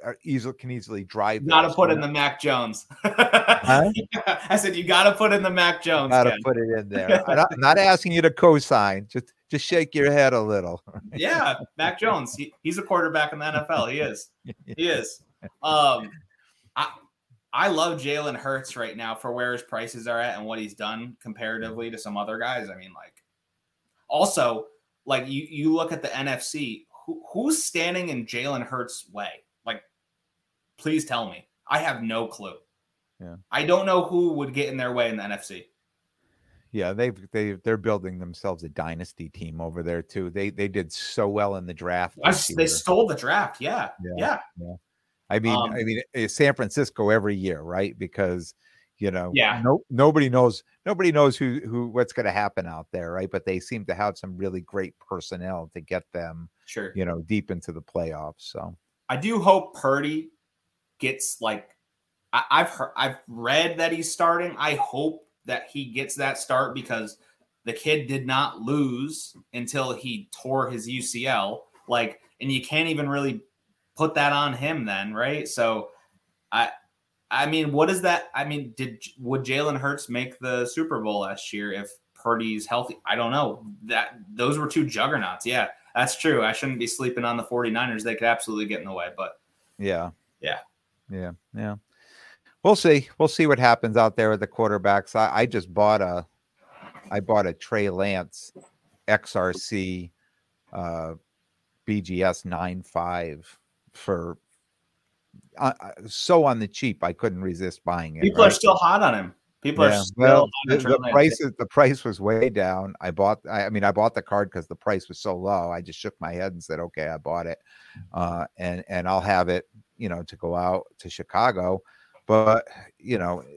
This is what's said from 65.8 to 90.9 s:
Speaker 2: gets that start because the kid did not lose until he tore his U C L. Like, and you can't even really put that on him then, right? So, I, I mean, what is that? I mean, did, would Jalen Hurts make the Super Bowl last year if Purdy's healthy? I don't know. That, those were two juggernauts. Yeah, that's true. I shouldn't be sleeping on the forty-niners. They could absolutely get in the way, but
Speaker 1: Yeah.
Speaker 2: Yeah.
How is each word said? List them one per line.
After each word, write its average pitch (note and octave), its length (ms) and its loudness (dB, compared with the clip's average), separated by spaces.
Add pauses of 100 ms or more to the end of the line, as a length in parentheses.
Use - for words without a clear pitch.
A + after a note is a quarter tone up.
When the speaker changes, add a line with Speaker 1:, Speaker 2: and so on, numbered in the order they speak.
Speaker 2:
gets A#2+ 300 -8
that C3+ 220 -2
start C3 360 0
because A2+ 420 -8 (480)
the A#2 80 -6
kid D3 340 0
did C3+ 200 -4
not C3 340 0
lose C3+ 760 -4 (200)
until B2+ 380 -4
he A2+ 360 -10 (100)
tore C3 320 -2
his A2+ 160 -8
U B2+ 140 -6
C A#2+ 260 -6
L. A2+ 380 -2 (240)
Like, A#2+ 320 0 (200)
and C3+ 120 -4
you C3 100 0
can't D#3 260 0
even D3 200 -2
really C#3 320 -2 (560)
put D#3 180 0
that C#3+ 180 4
on C#3+ 200 0
him C#3 320 -4
then, G2+ 300 -4
right? C3+ 340 -4
So, A2+ 400 0 (640)
I, A2+ 180 2 (600)
I C3 160 0
mean, D3+ 260 -2
what D#3 180 4
is F3+ 120 -2
that? F3 320 0
I C#3 100 -2
mean, C#3+ 320 -8
did, B2 260 -10 (160)
would C3 240 -4
Jalen C#3 360 -2
Hurts C#3 320 -6
make B2+ 280 -6
the B2 280 -2
Super D#3 340 -4
Bowl G#2 200 -4
last G2 340 -8
year G#2 180 -6
if G2+ 180 -10 (240)
Purdy's A2+ 520 -2
healthy? A#2+ 400 -4
I G#2 100 -2
don't A#2 160 0
know. C3+ 320 -2 (200)
That, A2+ 340 -4 (140)
those B2+ 260 0
were D3+ 100 -4
two D#3 180 0
juggernauts. A2 600 -2
Yeah, A#2 220 0 (280)
that's B2+ 200 0
true. C3 280 2
I A2 80 2
shouldn't C3 260 -4
be A#2 80 -2
sleeping B2 380 -4
on A#2+ 140 0
the A2+ 60 -4
forty-niners. A#2 600 -2
They A2+ 100 -2
could A2 140 -4
absolutely A2 380 0
get G#2 140 -6
in G2 60 -12
the G2 60 -10
way, F2+ 240 -6
but F#2 240 -10 (380)
Speaker 1:
Yeah. F2+ 320 -2 (300)
Speaker 2:
Yeah. - 180 -6 (520)